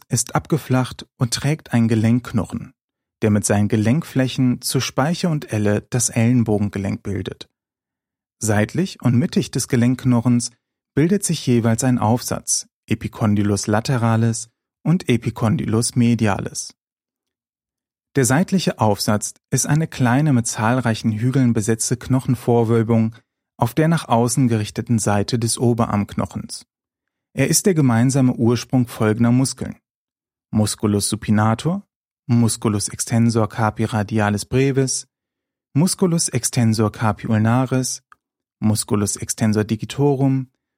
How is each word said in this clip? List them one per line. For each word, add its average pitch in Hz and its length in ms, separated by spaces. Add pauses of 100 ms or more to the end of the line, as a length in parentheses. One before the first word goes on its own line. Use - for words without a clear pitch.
ist - 260
abgeflacht - 720 (100)
und 120 160
trägt - 400
einen 117 140
Gelenkknochen, 113 840 (480)
der 110 80
mit 104 160
seinen 104 220
Gelenkflächen 123 960
zu - 180
Speiche 160 500
und 151 220
Elle 104 300
das - 280
Ellenbogengelenk 107 960
bildet. 98 460 (920)
Seitlich 110 600
und 120 140
mittig 151 360
des - 160
Gelenkknorrens 120 840 (440)
bildet 175 280
sich - 220
jeweils 117 380
ein 127 140
Aufsatz, - 720 (200)
Epicondylus 104 800
lateralis 113 840 (340)
und 170 260
Epicondylus 113 840
medialis. 117 800 (1400)
Der 135 100
seitliche 165 540
Aufsatz 107 540 (160)
ist 131 160
eine 156 220
kleine, 127 440
mit 117 160
zahlreichen 113 640
Hügeln 123 420
besetzte 113 440
Knochenvorwölbung 117 1160 (420)
auf 117 160
der 156 140
nach 165 200
außen 123 400
gerichteten 110 520
Seite 104 400
des 113 180
Oberarmknochens. 113 1080 (680)
Er 135 140
ist 160 200
der 190 80
gemeinsame 127 580
Ursprung 120 540
folgender 113 440
Muskeln: 127 460 (720)
Musculus 104 600
supinator, 110 800 (380)
Musculus 113 640
extensor 113 580
carpi 110 360
radialis 104 640
brevis, 131 600 (680)
Musculus 170 540
extensor 113 640
carpi - 360
ulnaris, 123 720 (580)
Musculus 107 560
extensor 107 480
digitorum 131 840 (280)